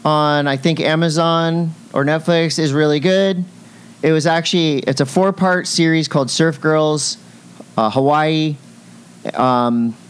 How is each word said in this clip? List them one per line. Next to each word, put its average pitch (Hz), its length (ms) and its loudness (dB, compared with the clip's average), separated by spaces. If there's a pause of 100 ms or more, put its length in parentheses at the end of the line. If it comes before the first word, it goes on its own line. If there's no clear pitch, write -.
on, 151 420 2
I 135 80 0
think, 151 240 0
Amazon 165 920 0 (220)
or 139 120 0
Netflix 160 540 0
is 156 120 0
really 151 300 2
good. 185 420 0 (580)
It 151 120 2
was 156 140 0
actually, 165 520 0
it's 127 220 -2
a 139 40 0
four-part 185 640 0
series 160 400 0
called 135 240 -2
Surf 160 300 0
Girls, 156 560 0 (580)
uh, 110 140 0
Hawaii. 151 640 0 (800)
Um, 120 600 0 (140)